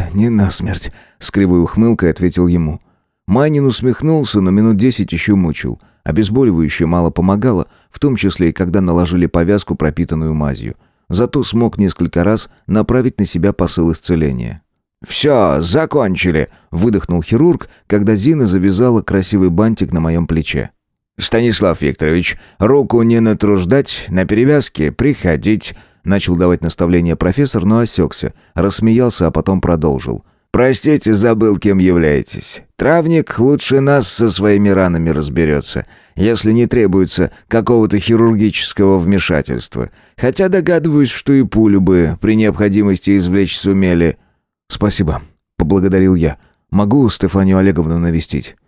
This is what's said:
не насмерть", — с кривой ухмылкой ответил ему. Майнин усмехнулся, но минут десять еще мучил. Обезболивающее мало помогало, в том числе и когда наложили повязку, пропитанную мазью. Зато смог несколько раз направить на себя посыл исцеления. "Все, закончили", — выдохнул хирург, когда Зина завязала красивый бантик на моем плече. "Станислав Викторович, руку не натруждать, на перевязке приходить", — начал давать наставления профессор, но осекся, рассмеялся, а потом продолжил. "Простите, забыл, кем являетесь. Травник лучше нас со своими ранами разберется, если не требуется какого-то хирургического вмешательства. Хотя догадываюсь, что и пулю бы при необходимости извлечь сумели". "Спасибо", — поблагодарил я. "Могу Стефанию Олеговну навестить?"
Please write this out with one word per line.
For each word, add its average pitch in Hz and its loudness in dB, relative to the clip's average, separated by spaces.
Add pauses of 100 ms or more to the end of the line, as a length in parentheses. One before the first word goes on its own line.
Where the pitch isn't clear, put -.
(140)
не 107 0
насмерть", — 95 -2 (280)
с - -8
кривой 90 2
ухмылкой 107 0
ответил 87 0
ему. 85 -2 (480)
Майнин 139 0
усмехнулся, 127 0
но 92 2
минут 107 2
десять 107 0
еще 98 0
мучил. 78 -4 (220)
Обезболивающее 95 0
мало 85 0
помогало, 98 0 (220)
в - -20
том 139 0
числе 92 0
и 82 -2
когда 90 -2
наложили 87 0
повязку, 87 0
пропитанную 78 -4
мазью. 67 -6 (340)
Зато 123 -2
смог 113 -2
несколько 87 -2
раз 107 -2 (180)
направить 113 0
на 101 0
себя 92 0
посыл 85 0
исцеления. 71 -4 (440)
"Все, 107 0
закончили", — 92 0 (240)
выдохнул 87 0
хирург, 147 0 (200)
когда 190 2
Зина 135 2
завязала 98 2
красивый 95 0
бантик 104 0
на 85 0
моем 82 0
плече. 76 -4 (480)
"Станислав 113 0
Викторович, 80 -2 (220)
руку 117 2
не 117 2
натруждать, 104 0
на 92 0
перевязке 113 0
приходить", — 95 -2 (300)
начал 90 0
давать 87 2
наставления 85 0
профессор, 113 -2
но 110 2
осекся, - -4 (200)
рассмеялся, 110 0
а 80 0
потом 90 -2
продолжил. 71 -2 (280)
"Простите, 131 0
забыл, 107 2
кем 98 0
являетесь. 80 0 (140)
Травник 160 0
лучше 135 2
нас 139 2
со 117 0
своими 101 2
ранами 87 2
разберется, 73 -2 (300)
если 107 0
не 117 2
требуется 92 0 (160)
какого-то 113 2
хирургического 107 2
вмешательства. 78 -2 (280)
Хотя 131 0
догадываюсь, 160 2
что - -2
и 135 4
пулю 104 2
бы 87 2
при 110 0
необходимости 101 0
извлечь 92 0
сумели". 92 0 (500)
"Спасибо", — 92 -2 (360)
поблагодарил 92 2
я. 80 0 (320)
"Могу 104 2
Стефанию 95 0
Олеговну 85 0
навестить?" 82 -4 (120)